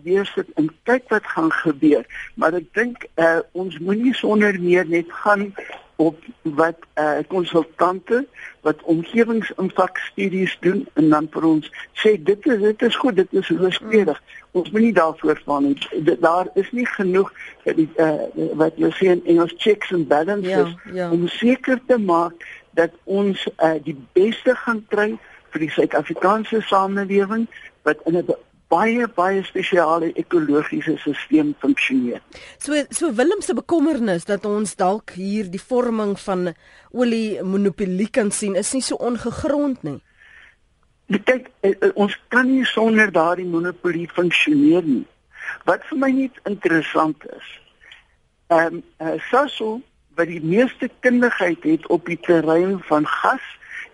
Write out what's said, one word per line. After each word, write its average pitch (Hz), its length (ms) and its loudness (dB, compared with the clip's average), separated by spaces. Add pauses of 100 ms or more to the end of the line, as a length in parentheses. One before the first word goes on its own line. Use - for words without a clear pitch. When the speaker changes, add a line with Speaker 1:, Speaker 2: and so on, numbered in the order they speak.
Speaker 1:
deursit 185 520 -2
en 156 140 0 (140)
kyk 254 260 0
wat - 160 0
gaan 160 260 -2
gebeur. 143 540 2 (300)
Maar 160 180 0
ek 175 200 -8
dink, 240 320 -4 (100)
eh, 165 220 4 (140)
ons 175 280 -8
moenie 214 340 0
sonder 208 460 2
meer 175 280 4
net 170 220 0
gaan 202 440 0 (420)
op 160 220 0 (240)
wat, 160 360 0 (160)
eh, 151 240 0 (100)
konsultante 185 1000 -2 (360)
wat 151 220 -2
omgewingsimpakstudies 190 1800 -2
doen 190 340 0
en 156 160 4
dan 151 220 2
vir 151 140 -2
ons 156 260 2 (220)
sê, 214 300 2
"Dit 202 220 0
is, 247 160 2
dit 214 200 0
is 240 140 2
goed, 247 200 0
dit 185 180 2
is 190 160 0
rooskleurig." 180 720 0
Speaker 2:
Mm. - 400 -6
Speaker 1:
Ons 160 100 -8
moenie 220 220 4
daarvoor 156 520 0
val 143 160 0
nie. 143 160 0 (260)
D-, 160 180 2
daar 175 320 2
is 190 180 -2
nie 240 140 -4
genoeg, 190 460 0 (320)
eh, 147 120 -2
die, 160 200 2
eh, 160 180 2 (400)
wat 156 220 0
jy 165 160 0
sê 190 160 -2
in 180 180 4
Engels, 170 320 2
checks 208 360 0
and 165 140 0
balances, 180 680 0 (100)
Speaker 2:
Ja, - 80 -14
ja. 180 180 -4
Speaker 1:
om 170 160 2
seker 247 600 0
te 247 100 4
maak 170 360 0 (380)
dat 165 200 2 (120)
ons, 196 440 0 (100)
eh, 160 140 2 (120)
die 143 140 -8 (160)
beste 226 420 2
gaan 226 340 -4
kry 214 280 0 (320)
vir 156 100 -8
die 156 100 -2
Suid-Afrikaanse 185 920 0
samelewing 196 880 0 (360)
wat 151 220 2
in 170 120 2
'n 165 80 -2 (420)
baie, 226 400 2
baie 190 360 0
spesiale 170 680 0
ekologiese 151 840 0
stelsel 147 640 0
funksioneer. - 640 0 (360)
Speaker 2:
So, 285 160 -6 (160)
so 311 240 -2
Willem 330 280 2
se 359 120 -4
bekommernis 247 720 0
dat 202 200 -4
ons 208 300 -2
dalk 190 360 -2
hier 196 400 -6
die 190 100 -10
vorming 226 580 -2
van 180 340 -4 (380)
oliemonopolie 202 1200 -2
kan 208 220 0
sien, 202 240 -4
is 202 180 -2
nie 262 80 -2
so - 140 -4
ongegrond 254 880 -4
nie. 143 180 -10 (1200)
Speaker 1:
Kyk, 254 260 0 (100)
eh, 196 100 2 (100)
eh, 208 140 2
ons 202 340 -2
kan 247 200 2
nie 262 180 2
sonder 214 460 2
daardie 175 340 0
monopolie 170 640 -4
funksioneer 160 720 2
nie. 139 220 -2 (600)
Wat - 180 0
vir - 140 -8
my 269 140 2
net 262 200 0 (120)
interessant 160 800 0 (140)
is, - 220 -20 (880)
ehm, 165 320 2 (180)
eh, 160 220 -6 (100)
Sasol, 240 520 -2 (340)
wat 165 120 0
die 170 140 -10
meeste 226 480 0 (100)
kundigheid 240 640 2
het 156 240 0
op 170 180 0
die 170 140 -6
terrein 170 600 2
van 151 260 0
gas, 233 360 0 (520)